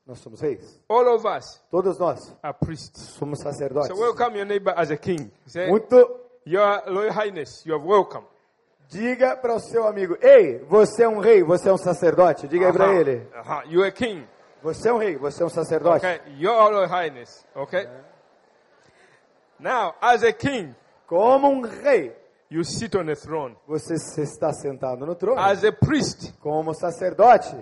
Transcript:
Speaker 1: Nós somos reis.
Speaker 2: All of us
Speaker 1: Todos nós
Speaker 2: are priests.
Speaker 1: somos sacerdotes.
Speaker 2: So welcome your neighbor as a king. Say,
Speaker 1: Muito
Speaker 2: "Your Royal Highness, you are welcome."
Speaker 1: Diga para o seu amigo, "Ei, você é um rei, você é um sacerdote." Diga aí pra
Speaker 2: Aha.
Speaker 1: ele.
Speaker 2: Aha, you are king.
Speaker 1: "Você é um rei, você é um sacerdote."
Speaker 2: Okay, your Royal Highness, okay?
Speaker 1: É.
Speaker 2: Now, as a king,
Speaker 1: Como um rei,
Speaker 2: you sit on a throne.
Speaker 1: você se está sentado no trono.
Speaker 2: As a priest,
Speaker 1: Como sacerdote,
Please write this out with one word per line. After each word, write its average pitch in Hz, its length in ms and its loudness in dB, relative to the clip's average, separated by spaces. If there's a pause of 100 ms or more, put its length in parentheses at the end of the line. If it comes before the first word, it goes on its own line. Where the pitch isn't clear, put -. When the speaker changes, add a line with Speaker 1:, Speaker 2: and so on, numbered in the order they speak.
Speaker 1:
Nós 127 140 -18
somos 113 200 -20
reis. 135 480 -8
Speaker 2:
All 247 280 2
of 214 100 -4
us 156 420 -10
Speaker 1:
Todos 180 300 -2
nós 160 340 -6 (120)
Speaker 2:
are 147 120 -10
priests. - 440 -10 (180)
Speaker 1:
somos 143 220 -8
sacerdotes. 139 480 -6
Speaker 2:
So 190 120 -6
welcome 233 380 -2
your 202 80 -6
neighbor 202 300 -2
as 165 160 -2
a 147 40 -6
king. 151 360 -8 (140)
Say, 170 220 -8
Speaker 1:
Muito 214 280 2 (500)
Speaker 2:
"Your 202 400 0
Royal 196 260 -4
Highness, 190 540 -8
you 160 80 -4
are 147 100 -4
welcome." 175 420 0 (600)
Speaker 1:
Diga 247 480 -2
para 247 180 -4
o 214 60 -4
seu 226 260 -4
amigo, 196 360 -4
"Ei, 226 420 8
você 202 400 4
é 233 40 4
um 220 120 -4
rei, 208 240 6
você 175 240 0
é 196 40 6
um 185 60 2
sacerdote." 165 680 2
Diga 175 200 2
aí 180 40 2
pra 185 140 4
Speaker 2:
Aha. 196 80 4
Speaker 1:
ele. 135 400 0
Speaker 2:
Aha, 139 320 -10
you 165 160 0
are 190 100 -2
king. 196 340 -6 (360)
Speaker 1:
"Você 160 260 -4
é 240 40 2
um 240 60 0
rei, 202 180 -4
você 143 260 -6
é 170 40 -2
um 160 40 -4
sacerdote." 160 560 0
Speaker 2:
Okay, 170 140 -4 (200)
your 196 140 0 (180)
Royal 196 160 0
Highness, 156 560 -8 (100)
okay? 139 320 -6
Speaker 1:
É. 127 180 -20 (1500)
Speaker 2:
Now, 196 420 -4
as 233 220 2
a 226 100 2
king, 190 420 -6 (320)
Speaker 1:
Como 254 420 4
um 269 140 0
rei, 214 540 -2 (340)
Speaker 2:
you 160 140 -4
sit 214 320 -8
on 170 140 -4
a 147 60 -6
throne. 147 400 -10 (100)
Speaker 1:
você 156 320 -6
se - 240 -10
está 147 300 -6
sentado 131 520 -8
no 165 100 -8
trono. 208 260 -2
Speaker 2:
As 196 240 0
a 214 80 2
priest, - 680 -2
Speaker 1:
Como 156 340 -6
sacerdote, 180 880 2